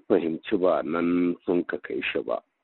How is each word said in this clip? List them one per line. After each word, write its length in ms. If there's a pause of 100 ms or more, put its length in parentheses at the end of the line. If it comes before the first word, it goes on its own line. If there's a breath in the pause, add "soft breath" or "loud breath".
fahimci 520
ba 220
nan 640
sun 200
ka 140
kai 220
shi 220
ba. 180 (240)